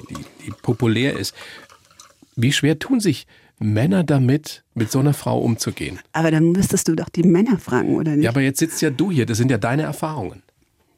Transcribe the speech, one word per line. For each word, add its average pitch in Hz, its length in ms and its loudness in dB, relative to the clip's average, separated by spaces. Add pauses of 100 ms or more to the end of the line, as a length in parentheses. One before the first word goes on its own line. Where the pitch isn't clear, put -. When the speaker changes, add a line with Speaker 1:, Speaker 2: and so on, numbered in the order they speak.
Speaker 1:
die, - 160 -14 (220)
die 110 40 -10 (120)
populär 120 560 0
ist. - 160 -8 (1000)
Wie 123 160 2
schwer 151 260 2
tun 254 220 0
sich 180 260 -2 (340)
Männer 123 420 2
damit, 139 640 0 (100)
mit 113 160 -2
so 135 80 0
einer 143 160 2
Frau 123 260 -2
umzugehen? 117 600 -4 (120)
Speaker 2:
Aber 160 180 0
dann 160 220 4
müsstest 190 360 0
du 165 80 2
doch 165 140 -4
die 170 120 0
Männer 185 360 4
fragen, - 380 -2
oder 156 200 0
nicht? 147 80 4
Speaker 1:
Ja, 117 60 2
aber 131 100 0
jetzt 135 180 0
sitzt 160 240 -2
ja 156 80 2
du 151 220 -2
hier, 120 140 2
das 113 120 -2
sind 131 120 2
ja 120 80 2
deine 120 240 0
Erfahrungen. 151 600 -8 (560)